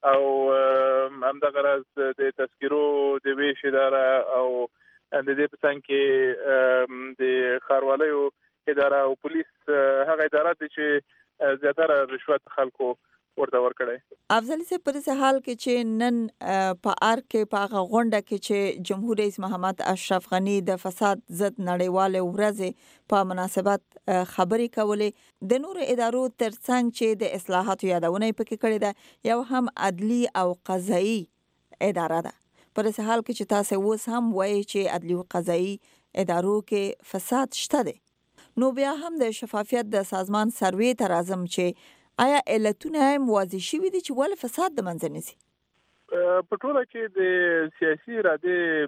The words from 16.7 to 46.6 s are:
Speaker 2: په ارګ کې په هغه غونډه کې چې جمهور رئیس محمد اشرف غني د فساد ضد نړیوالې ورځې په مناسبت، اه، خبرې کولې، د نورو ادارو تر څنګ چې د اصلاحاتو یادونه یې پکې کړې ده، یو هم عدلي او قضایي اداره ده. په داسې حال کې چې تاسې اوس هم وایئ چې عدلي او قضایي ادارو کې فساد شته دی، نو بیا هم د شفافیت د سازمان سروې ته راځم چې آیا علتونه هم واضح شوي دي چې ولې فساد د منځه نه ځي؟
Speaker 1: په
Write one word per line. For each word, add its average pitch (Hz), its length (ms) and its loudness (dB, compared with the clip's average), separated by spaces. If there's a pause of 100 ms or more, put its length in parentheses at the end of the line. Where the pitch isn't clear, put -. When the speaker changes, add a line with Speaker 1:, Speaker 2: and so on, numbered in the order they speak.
Speaker 2:
په 202 60 2 (120)
ارګ 220 180 2 (100)
کې 214 200 0
په 208 100 0
هغه 202 180 -2 (120)
غونډه 226 340 2
کې 202 200 -4
چې 196 420 -2
جمهور 208 320 -2
رئیس 208 240 -2
محمد 185 340 -4 (140)
اشرف 185 400 -2
غني 190 240 0 (100)
د 185 160 -2
فساد 196 400 0 (160)
ضد 196 180 0 (120)
نړیوالې 185 580 2
ورځې 196 440 -2 (400)
په 196 200 4
مناسبت، 185 540 -2
اه، - 480 -2
خبرې 220 440 0
کولې، 208 340 0 (420)
د 262 100 0
نورو 359 320 -6
ادارو 240 300 0 (180)
تر 220 160 -2
څنګ 247 260 0 (140)
چې 220 240 0
د 202 160 -2
اصلاحاتو 190 540 0
یادونه 175 360 0
یې 220 120 -4
پکې 220 220 -4
کړې 220 220 2
ده، 202 80 0 (380)
یو 233 100 2 (120)
هم 254 200 0 (140)
عدلي 208 340 0 (220)
او 180 40 2 (240)
قضایي 190 480 0 (680)
اداره 165 400 -2
ده. - 60 -16 (400)
په 214 80 -2
داسې 214 260 -2
حال 226 160 0
کې - 140 -6
چې 208 60 -4 (100)
تاسې 202 260 0
اوس 214 260 -2 (100)
هم 233 200 0
وایئ 202 240 0
چې 202 200 -4 (180)
عدلي 170 240 -2
او - 20 -10 (140)
قضایي 175 340 0 (540)
ادارو 180 280 2 (140)
کې 202 160 0 (300)
فساد 254 500 -2
شته 294 260 0
دی، - 80 -12 (640)
نو 262 100 4 (120)
بیا 277 200 0
هم 330 220 -2
د 226 160 -2
شفافیت 214 560 -2
د 196 160 0
سازمان 202 480 0
سروې 220 420 2
ته 190 140 2
راځم 180 400 -2
چې - 420 -2 (240)
آیا 277 180 4 (140)
علتونه 247 560 0
هم 277 240 2
واضح 190 320 0
شوي 370 260 -2
دي 370 140 0
چې 269 100 -6
ولې 269 240 0
فساد 320 380 -2
د 208 80 -4
منځه 170 260 -4
نه 156 140 -10
ځي؟ - 100 -20 (1120)
Speaker 1:
په 208 140 -4